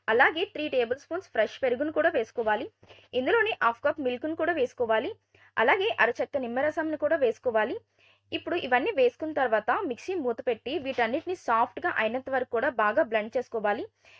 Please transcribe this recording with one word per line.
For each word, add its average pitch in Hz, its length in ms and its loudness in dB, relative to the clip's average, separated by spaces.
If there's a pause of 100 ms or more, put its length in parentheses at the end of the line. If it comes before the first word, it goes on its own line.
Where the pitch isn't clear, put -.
అలాగే 311 360 4
త్రీ 302 240 -8
టేబుల్ 247 300 0
స్పూన్స్ 349 320 -8
ఫ్రెష్ 226 280 0
పెరుగును 269 340 0
కూడా 311 180 2
వేసుకోవాలి. 226 560 -2 (480)
ఇందులోనే 403 420 2
హాఫ్ - 260 0
కప్ 302 180 0
మిల్క్ను 262 360 -4
కూడా 339 180 0
వేసుకోవాలి. 247 560 0 (460)
అలాగే 370 420 2
అరచెక్క 254 400 0
నిమ్మరసంను 294 600 -2
కూడా 302 180 2
వేసుకోవాలి. 240 600 0 (560)
ఇప్పుడు 330 240 -4
ఇవన్నీ 269 360 0
వేసుకున్న 302 400 0
తర్వాత 226 380 0 (120)
మిక్సీ 339 320 -6
మూత 247 260 -4
పెట్టి 240 380 -4
వీటన్నిటిని 254 580 -2
సాఫ్ట్‌గా 240 580 0
అయినంత 226 360 -2
వరకు 254 200 -2
కూడా 240 240 0
బాగా 220 280 2
బ్లెండ్ 220 300 -2
చేసుకోవాలి. 233 520 -2 (360)